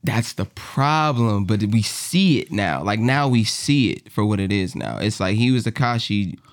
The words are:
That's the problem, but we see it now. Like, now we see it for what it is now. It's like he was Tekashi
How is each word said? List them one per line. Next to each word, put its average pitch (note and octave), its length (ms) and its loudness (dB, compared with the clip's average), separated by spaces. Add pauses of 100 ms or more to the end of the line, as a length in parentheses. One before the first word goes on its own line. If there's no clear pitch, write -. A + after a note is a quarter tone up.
That's A2 300 -2
the - 120 -4
problem, C3+ 1000 0
but G2+ 180 0
we G#2+ 200 2
see F3 560 2
it - 120 -8
now. F2 300 -2
Like, G#2 180 -2
now C3+ 280 2
we A#2+ 160 4
see B2+ 480 0
it - 200 -10
for G#2 140 0
what G#2 140 0
it G2 120 0
is G2 240 0
now. G#1+ 220 -6
It's G#2+ 220 -2
like F#2+ 160 0
he A#2+ 160 2
was B2 140 0
Tekashi A2+ 760 -2 (140)